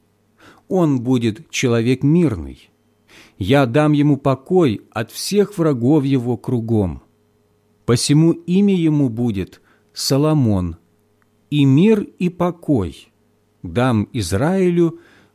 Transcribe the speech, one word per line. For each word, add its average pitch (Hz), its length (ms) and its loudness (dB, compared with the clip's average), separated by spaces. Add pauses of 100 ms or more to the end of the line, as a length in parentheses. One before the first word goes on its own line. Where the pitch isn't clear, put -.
(680)
он 156 320 0
будет 117 520 -2
человек 120 520 0
мирный. 120 640 0 (720)
Я 135 280 2
дам 151 280 0
ему 147 240 2
покой 135 640 0 (100)
от 110 180 -8
всех 196 480 -4
врагов 147 460 2
его 123 340 -2
кругом. 113 640 -2 (840)
Посему 151 480 2
имя 190 420 0
ему 151 340 0
будет 110 520 -6 (320)
Соломон, 127 840 0 (720)
и 143 160 2
мир 190 360 4
и - 280 -6
покой 156 800 -4 (560)
дам 107 500 -2
Израилю 165 840 -2 (360)